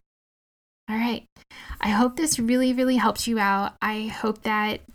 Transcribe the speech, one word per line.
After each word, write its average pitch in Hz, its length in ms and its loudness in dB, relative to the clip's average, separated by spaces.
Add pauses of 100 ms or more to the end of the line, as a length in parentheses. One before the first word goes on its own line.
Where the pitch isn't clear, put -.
(880)
All 220 80 -2
right. 233 280 -2 (540)
I - 100 -2
hope 247 260 2
this 311 240 0
really, 254 340 2
really 254 240 2
helps 214 300 0
you 233 100 0
out. 196 460 0
I 214 240 -4
hope 214 340 -4
that 214 400 -2 (140)